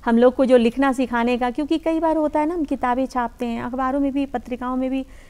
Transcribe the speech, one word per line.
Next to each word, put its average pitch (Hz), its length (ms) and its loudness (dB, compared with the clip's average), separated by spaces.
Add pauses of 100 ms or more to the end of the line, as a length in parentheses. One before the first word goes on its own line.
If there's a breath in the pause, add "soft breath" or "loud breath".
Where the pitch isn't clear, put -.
हम 226 120 4
लोग 247 180 6
को 269 100 4
जो 254 120 6
लिखना 247 340 2
सिखाने 240 460 0
का, 247 140 -2
क्योंकि 302 260 -2
कई 320 220 -2
बार 320 180 2
होता 302 220 0
है 302 60 2
ना, 320 80 -2
हम 349 100 -2
किताबें 262 420 -2
छापते 247 400 -6
हैं, 233 180 -6
अखबारों 262 360 -2
में 277 120 0
भी, 277 140 -2
पत्रिकाओं 247 500 -6
में 262 140 -2
भी 262 160 -4 (240 soft breath)